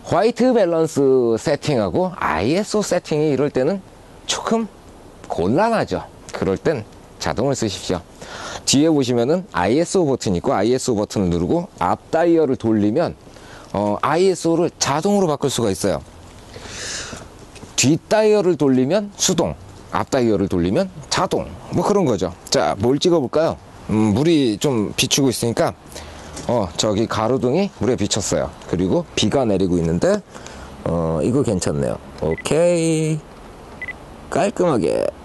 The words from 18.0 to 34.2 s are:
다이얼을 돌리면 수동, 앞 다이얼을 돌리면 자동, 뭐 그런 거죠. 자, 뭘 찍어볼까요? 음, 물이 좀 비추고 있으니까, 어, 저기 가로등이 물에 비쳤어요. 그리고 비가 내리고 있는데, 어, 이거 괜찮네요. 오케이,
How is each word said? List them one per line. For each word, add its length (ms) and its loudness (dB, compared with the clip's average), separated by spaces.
다이얼을 480 4
돌리면 600 2
수동, 360 0
앞 180 -4
다이얼을 380 2
돌리면 420 0
자동, 360 -2
뭐 160 -2
그런 200 2
거죠. 280 0
자, 300 2
뭘 180 4
찍어볼까요? 580 2
음, 40 2
물이 420 4
좀 400 0
비추고 320 2
있으니까, 440 0
어, 280 0
저기 300 0
가로등이 720 0
물에 180 0
비쳤어요. 540 -2
그리고 380 0
비가 300 2
내리고 320 2
있는데, 420 2
어, 360 0
이거 220 2
괜찮네요. 540 -2
오케이, 960 0